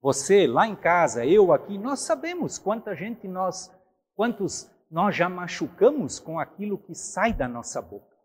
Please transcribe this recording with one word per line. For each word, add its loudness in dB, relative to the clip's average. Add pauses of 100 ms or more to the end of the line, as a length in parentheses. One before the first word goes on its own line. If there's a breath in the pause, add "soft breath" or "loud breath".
Você, 4
lá 4
em -8
casa, 2
eu 6
aqui, -2
nós -6
sabemos -4
quanta -4
gente -10
nós, -6 (440)
quantos -4 (200)
nós 0
já 2
machucamos 0
com -8
aquilo -6
que -16
sai -2
da -2
nossa -8
boca. -18